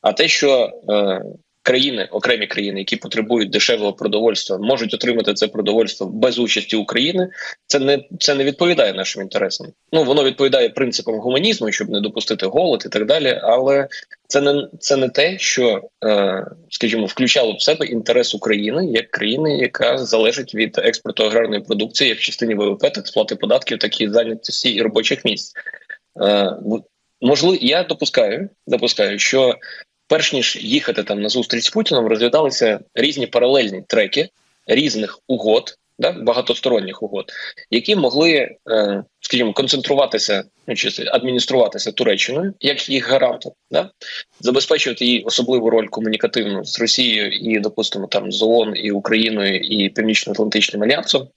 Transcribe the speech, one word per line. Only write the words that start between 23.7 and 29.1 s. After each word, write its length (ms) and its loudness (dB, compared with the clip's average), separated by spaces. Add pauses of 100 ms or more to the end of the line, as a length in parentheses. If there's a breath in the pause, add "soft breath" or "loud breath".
так 220 -4
і 80 0
зайнятості 600 0
і 120 -2
робочих 420 0
місць. 280 -4 (680 loud breath)
Е, 420 2
в-, 200 -4 (380)
можливо, 400 4
я 220 2
допускаю, 680 0 (180)
допускаю, 520 0